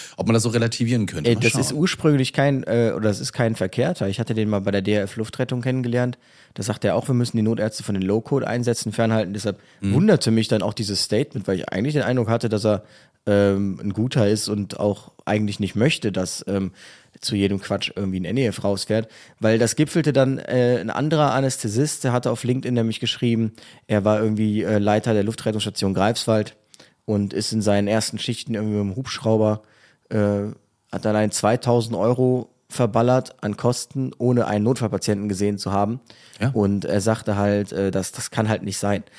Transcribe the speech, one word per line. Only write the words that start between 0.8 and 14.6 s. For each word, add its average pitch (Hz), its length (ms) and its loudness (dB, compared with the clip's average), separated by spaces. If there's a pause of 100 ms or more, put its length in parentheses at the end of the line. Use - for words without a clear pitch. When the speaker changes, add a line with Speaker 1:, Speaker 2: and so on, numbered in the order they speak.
Speaker 1:
könnte. 87 240 0
Speaker 2:
Äh, - 20 4
Speaker 1:
Mal 107 80 2
Speaker 2:
das 117 140 4
ist 135 140 0
Speaker 1:
schauen. 139 100 -2
Speaker 2:
ursprünglich 147 540 2
kein, 139 320 2
äh, 117 300 2
oder 107 140 0
das 95 100 0
ist - 140 -8
kein 113 220 2
Verkehrter. 107 520 -2
Ich 98 120 -4
hatte 113 160 -4
den 107 120 0
mal 101 140 0
bei 101 80 -2
der 98 140 0
D-H-F 104 320 0
Luftrettung 120 480 -4
kennengelernt. 123 560 -2 (340)
Da - 80 -8
sagte 104 280 -2
er 85 60 2
auch, 117 120 -2
wir 131 80 2
müssen 120 220 0
die 110 40 2
Notärzte 110 400 0
von 107 140 -4
den 95 80 -2
Low-Code-Einsätzen 117 880 -2
fernhalten. 110 420 0
Deshalb 101 260 -4 (220)
Speaker 1:
Mhm. 101 140 0
Speaker 2:
wunderte 175 340 4
mich 110 200 2
dann 107 120 2
auch 101 140 -4
dieses 98 260 -4
Statement, 113 460 -2
weil 95 100 0
ich - 120 -8
eigentlich 135 260 -2
den 131 80 2
Eindruck 117 260 0
hatte, 117 180 0
dass 107 160 0
er, 104 200 2 (420)
ähm, 101 560 2
ein 101 120 -4
Guter 113 340 2
ist 107 220 0
und 104 300 -4